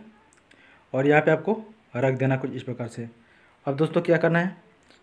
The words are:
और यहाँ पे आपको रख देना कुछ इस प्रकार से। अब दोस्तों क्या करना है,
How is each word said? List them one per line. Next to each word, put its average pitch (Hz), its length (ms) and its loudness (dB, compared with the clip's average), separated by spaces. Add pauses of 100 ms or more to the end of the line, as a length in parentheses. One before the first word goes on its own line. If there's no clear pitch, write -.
(920)
और 135 140 2
यहाँ 147 140 6
पे 160 100 4
आपको 160 260 0 (400)
रख 131 180 2
देना 135 220 0
कुछ 135 160 -6
इस 127 100 -10
प्रकार 123 240 -10
से। 117 200 -12 (580)
अब 139 100 -2
दोस्तों 160 260 0
क्या 170 160 2
करना 165 220 2
है, 185 160 -4 (460)